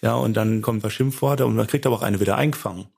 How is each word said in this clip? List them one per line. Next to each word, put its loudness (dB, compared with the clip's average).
Ja, 2
und 0
dann 0
kommen -2
ein -6
paar -2
Schimpfworte 0
und 2
man 2
kriegt -2
aber 4
auch -4
eine 0
wieder 2
eingefangen. -2